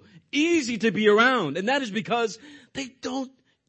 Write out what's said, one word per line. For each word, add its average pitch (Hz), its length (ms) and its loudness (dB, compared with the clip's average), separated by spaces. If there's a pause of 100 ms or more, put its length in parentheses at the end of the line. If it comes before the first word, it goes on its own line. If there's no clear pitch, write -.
(300)
easy 285 480 0
to 220 140 2
be 214 160 2
around. 208 500 4
And 196 100 -4
that 277 140 0
is 226 80 -8
because 220 480 -4 (340)
they 269 140 -8 (160)
don't 262 300 -8 (360)